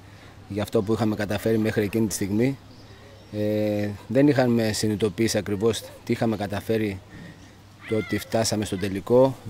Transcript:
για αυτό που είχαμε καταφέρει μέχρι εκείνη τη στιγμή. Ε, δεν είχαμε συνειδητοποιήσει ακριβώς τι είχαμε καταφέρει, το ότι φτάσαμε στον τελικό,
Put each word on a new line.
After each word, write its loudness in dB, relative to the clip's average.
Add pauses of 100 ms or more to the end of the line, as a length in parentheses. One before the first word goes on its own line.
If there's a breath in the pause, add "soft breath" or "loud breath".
(500 loud breath)
για -4
αυτό 0
που 0
είχαμε 0
καταφέρει 0
μέχρι 0
εκείνη 0
τη -4
στιγμή. 0 (760 loud breath)
Ε, 0 (180)
δεν 4
είχαμε 4
συνειδητοποιήσει 0
ακριβώς 0 (220)
τι -4
είχαμε 0
καταφέρει, -2 (920 loud breath)
το 0
ότι -2
φτάσαμε 0
στον -4
τελικό, 4 (140)